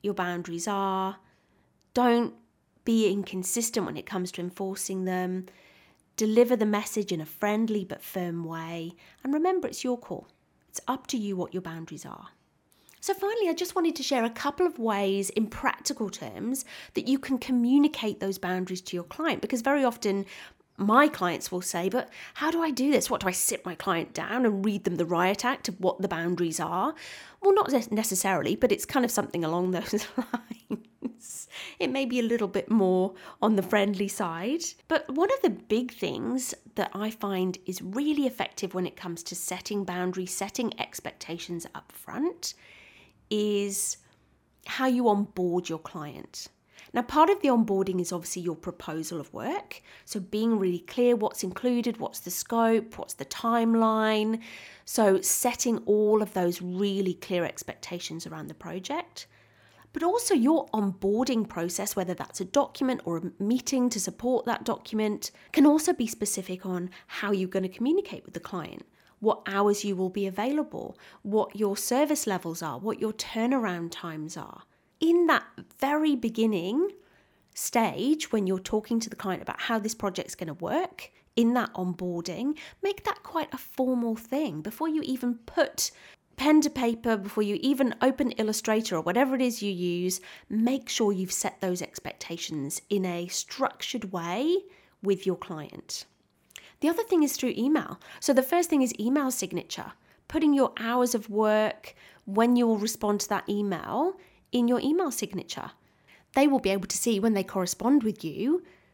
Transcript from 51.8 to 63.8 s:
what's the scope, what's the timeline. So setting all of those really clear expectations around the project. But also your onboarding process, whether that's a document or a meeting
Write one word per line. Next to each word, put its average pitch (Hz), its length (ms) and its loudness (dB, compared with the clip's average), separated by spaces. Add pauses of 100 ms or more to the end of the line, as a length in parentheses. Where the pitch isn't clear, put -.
what's - 220 -8
the - 100 -10
scope, 226 680 2
what's - 160 -10
the - 100 -12
timeline. 226 1160 2 (440)
So 190 360 4
setting - 580 0
all 208 440 4
of 202 120 -4
those 175 280 0
really 190 520 0
clear 180 300 -2
expectations - 800 -10
around 160 200 -12
the 151 80 -12
project. 185 720 -8 (640)
But - 100 -6
also 415 320 2
your 285 400 4
onboarding 214 760 2
process, 180 480 -4
whether 185 180 0
that's - 260 -8
a 190 40 -4
document 254 600 0
or 170 120 -2
a 170 260 -6
meeting 247 480 2